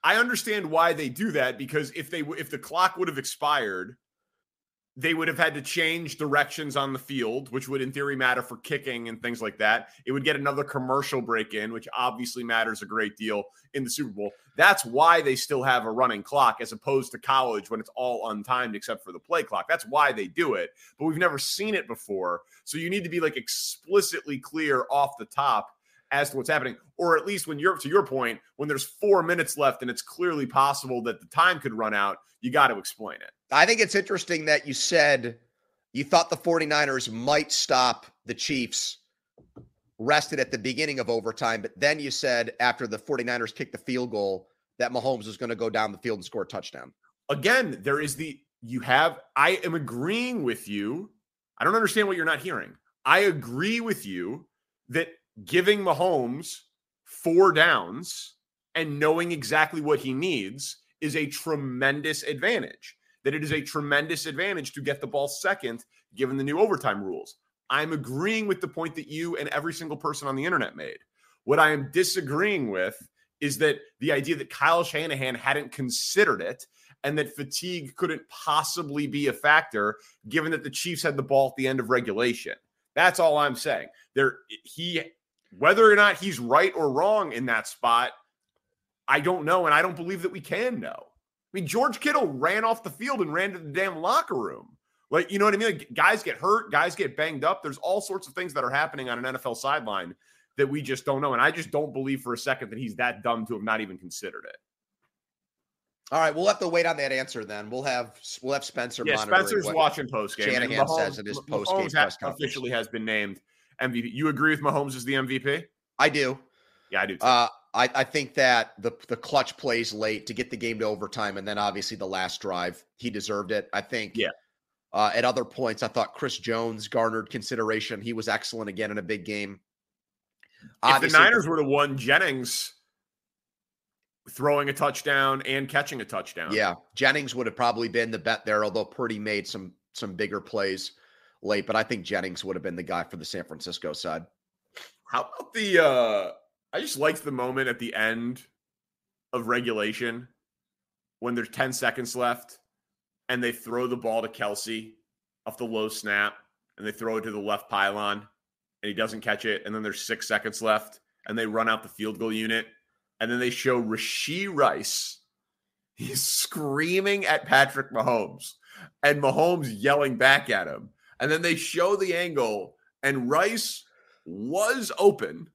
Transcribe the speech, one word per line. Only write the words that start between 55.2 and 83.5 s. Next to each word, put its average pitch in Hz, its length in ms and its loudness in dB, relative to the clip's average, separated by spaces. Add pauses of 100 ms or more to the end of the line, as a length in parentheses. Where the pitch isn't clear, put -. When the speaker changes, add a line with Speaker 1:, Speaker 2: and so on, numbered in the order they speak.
Speaker 1:
giving 185 360 4
Mahomes 156 800 0 (440)
four 175 480 6
downs 151 840 2 (400)
and 156 240 -2
knowing 165 320 4
exactly 156 500 0
what 147 180 2
he 131 140 -4
needs 135 640 -2 (240)
is 151 140 -4
a 156 100 0
tremendous 143 960 -2
advantage, 147 760 -4 (260)
that 139 100 0
it 151 80 -4
is 147 120 -2
a 151 80 0
tremendous 147 640 -2
advantage 165 480 -4
to 147 80 -10
get 139 180 -4
the 135 80 -8
ball 143 220 -2
second, 139 560 -4 (280)
given 131 220 -2
the 135 80 -2
new 147 160 -2
overtime 131 420 2
rules. 95 340 -8 (340)
I'm 151 240 0
agreeing 160 540 -2
with 185 120 0
the 170 80 -4
point 160 280 -6
that 156 120 -10
you 165 300 -6
and 147 120 -6
every 156 240 -4
single 156 220 -8
person 143 320 -6
on 135 80 -2
the 135 80 -4
internet 160 320 -2
made. 73 220 -12 (480)
What 143 120 4
I 156 140 8
am 143 200 -2
disagreeing 170 800 0
with 95 280 -2 (420)
is 143 200 -2
that 147 200 2 (220)
the 151 100 0
idea 143 240 0
that 139 140 -10
Kyle 170 340 2
Shanahan 147 520 -4
hadn't 135 360 -2
considered 131 720 0
it 98 240 -8 (400)
and 147 120 0
that 143 160 -4
fatigue 147 640 -8
couldn't 160 320 -4
possibly 147 800 -2
be 143 200 -2
a 123 60 0
factor, 147 640 2 (300)
given 156 240 0
that 151 140 -4
the 139 40 -8
Chiefs 165 340 -6
had 151 120 0
the 135 80 -4
ball 135 240 4
at 131 80 -8
the 131 120 -2
end 131 120 0
of 113 100 -4
regulation. 117 640 0 (380)
That's 175 280 4
all 156 160 6
I'm 143 180 2